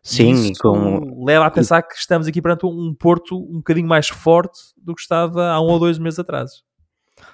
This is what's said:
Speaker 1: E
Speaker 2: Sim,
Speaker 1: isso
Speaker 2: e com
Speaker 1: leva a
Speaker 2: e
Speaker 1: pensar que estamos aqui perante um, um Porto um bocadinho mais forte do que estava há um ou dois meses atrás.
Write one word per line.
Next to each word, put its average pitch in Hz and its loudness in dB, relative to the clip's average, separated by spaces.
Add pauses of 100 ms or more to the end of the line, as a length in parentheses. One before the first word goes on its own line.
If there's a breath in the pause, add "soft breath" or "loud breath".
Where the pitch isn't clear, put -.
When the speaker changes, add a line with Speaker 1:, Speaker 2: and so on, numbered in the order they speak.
Speaker 1:
E - -20
Speaker 2:
Sim, 117 6
Speaker 1:
isso 117 2
Speaker 2:
e - -8
com 127 0
Speaker 1:
leva 156 4
a - 4
Speaker 2:
e - -4
Speaker 1:
pensar 170 2
que - -14
estamos 160 -2
aqui 170 -4
perante 170 -2
um, 175 -2
um 170 -8
Porto 170 0
um 170 -10
bocadinho 165 -2
mais 160 2
forte 170 0 (160)
do 170 -12
que - -18
estava 170 -2
há 160 -2
um 160 0
ou 170 2
dois 170 2
meses 165 -6
atrás. 135 -10 (720 soft breath)